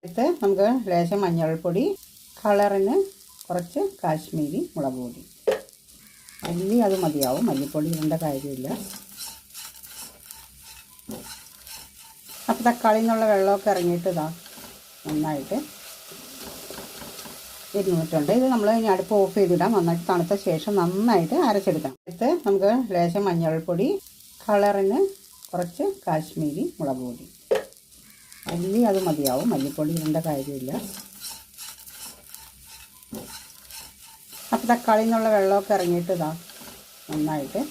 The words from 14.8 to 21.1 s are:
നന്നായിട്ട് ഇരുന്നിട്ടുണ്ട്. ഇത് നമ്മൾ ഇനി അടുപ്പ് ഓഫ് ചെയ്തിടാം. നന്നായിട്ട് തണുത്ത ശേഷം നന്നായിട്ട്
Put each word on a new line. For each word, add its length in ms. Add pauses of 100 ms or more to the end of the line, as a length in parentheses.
നന്നായിട്ട് 520 (2250)
ഇരുന്നിട്ടുണ്ട്. 580
ഇത് 160
നമ്മൾ 140 (100)
ഇനി 180
അടുപ്പ് 240
ഓഫ് 200
ചെയ്തിടാം. 380
നന്നായിട്ട് 340
തണുത്ത 220 (140)
ശേഷം 340
നന്നായിട്ട് 540 (140)